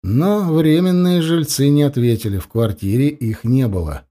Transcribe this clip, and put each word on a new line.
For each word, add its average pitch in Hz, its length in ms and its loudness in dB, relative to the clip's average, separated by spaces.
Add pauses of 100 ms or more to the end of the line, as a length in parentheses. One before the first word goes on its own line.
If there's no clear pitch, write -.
Но 170 520 0
временные 175 640 2
жильцы 160 480 0
не 147 140 4
ответили, 120 560 0
в - 100 -8
квартире 113 600 -2
их 113 360 -6
не 127 240 0
было. 82 420 -6